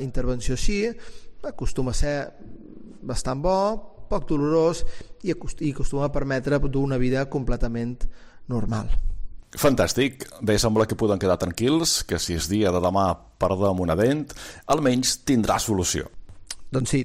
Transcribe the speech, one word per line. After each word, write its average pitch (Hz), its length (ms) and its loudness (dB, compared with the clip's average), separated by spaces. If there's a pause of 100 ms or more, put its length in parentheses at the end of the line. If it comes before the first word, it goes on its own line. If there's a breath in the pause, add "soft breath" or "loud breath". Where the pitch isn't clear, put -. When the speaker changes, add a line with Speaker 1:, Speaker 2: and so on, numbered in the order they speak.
Speaker 1:
intervenció 127 500 0
així 202 280 4 (680 loud breath)
acostuma 127 460 -2
a - 20 0
ser 147 200 4 (920)
bastant 127 320 -4
bo, 185 180 2 (500)
poc 202 200 0
dolorós 160 560 2 (400 loud breath)
i 175 80 0
acost-, - 320 -6
i 143 80 0
acostuma 139 340 0
a 143 60 -4
permetre 139 460 2 (100)
dur 135 160 2
una 135 160 0
vida 131 300 2
completament 120 720 0 (440 soft breath)
normal. 110 420 0 (680)
Speaker 2:
Fantàstic. 127 680 2 (180)
Bé, 104 160 4
sembla 110 240 2
que 107 140 -2
podem 101 220 2
quedar 92 200 2
tranquils, 135 640 0
que 85 160 -4
si 85 160 -4
és 80 140 -4
dia 101 240 2
de 90 100 0
demà 95 240 2 (320)
perdem 95 400 2
una 85 160 0
dent, 135 300 2 (420 loud breath)
almenys 131 560 0
tindrà 117 340 2
solució. 92 520 -2 (580)
Speaker 1:
Doncs 131 240 -2
sí, 139 120 2